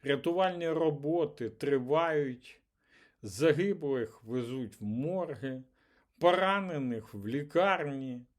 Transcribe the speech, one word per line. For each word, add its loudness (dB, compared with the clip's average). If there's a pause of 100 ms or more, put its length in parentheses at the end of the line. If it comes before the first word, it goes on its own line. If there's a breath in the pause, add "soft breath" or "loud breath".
Рятувальні 0
роботи 0
тривають, 0 (640 soft breath)
загиблих 0
везуть -6
в -10
морги, -4 (560 soft breath)
поранених 2
в -8
лікарні. 0 (180)